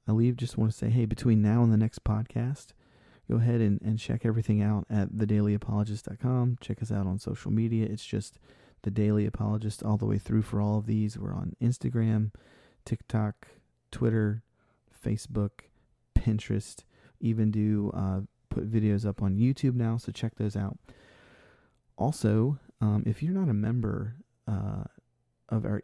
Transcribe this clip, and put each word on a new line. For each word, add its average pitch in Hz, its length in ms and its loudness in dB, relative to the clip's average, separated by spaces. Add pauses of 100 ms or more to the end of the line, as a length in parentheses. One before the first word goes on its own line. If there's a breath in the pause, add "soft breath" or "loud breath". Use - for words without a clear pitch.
I 107 40 2
leave, 120 240 4
just 120 220 -6
wanna 110 140 2
say, 117 180 -4
hey, 117 160 2
between 110 360 4
now 110 220 4
and 113 80 6
the 110 60 6
next 110 260 0
podcast, 117 680 -4 (560 soft breath)
go 117 80 2
ahead 117 240 4
and, 101 200 2
and 110 160 -2
check 113 280 -2
everything 110 360 2
out 104 280 2
at 104 280 0
the 107 80 0
daily 104 280 2
apologist 107 520 -2
dot - 140 -12
com. 123 400 0
Check - 220 -6
us 113 100 -4
out 98 160 0
on 87 120 -2
social - 320 -6
media. 113 340 0
It's 104 200 -6
just - 340 -8 (420 soft breath)
The 101 100 -4
Daily 104 340 4
Apologist 107 580 -2
all 107 140 2
the 107 80 -2
way 104 120 2
through 110 240 0
for 107 180 -2
all 104 200 2
of 104 60 -4
these. 107 320 -2
We're 98 160 -8
on 90 280 -6
Instagram, 113 680 0 (540 loud breath)
TikTok, - 600 -4 (440)
Twitter, 110 520 0 (640)
Facebook, 107 560 -4 (560)
Pinterest, - 640 -2 (380 soft breath)
even 110 300 2
do, 104 420 0
uh, 95 280 -2 (280)
put - 220 -4
videos 107 340 2
up 98 160 -4
on 98 160 2
YouTube 127 380 2
now, 117 220 0
so - 140 -8
check - 240 -6
those 104 200 -4
out. 101 220 -4 (1200 loud breath)
Also, 117 600 0 (240)
um, 107 240 2
if - 160 -2
you're 165 120 -2
not 190 160 0
a 113 40 2
member, 110 600 -2 (320)
uh, 101 360 -4 (680)
of 110 160 0
our - 180 -2